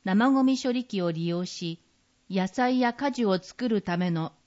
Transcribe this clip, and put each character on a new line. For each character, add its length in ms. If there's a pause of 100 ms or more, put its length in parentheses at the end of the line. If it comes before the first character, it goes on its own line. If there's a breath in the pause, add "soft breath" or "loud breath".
生 260
ゴ 120
ミ 160
処 140
理 120
機 180
を 100
利 140
用 180
し、 360 (500)
野 180
菜 320
や 120
果 200
樹 140
を 120
作 300
る 120
た 160
め 140
の 220 (140)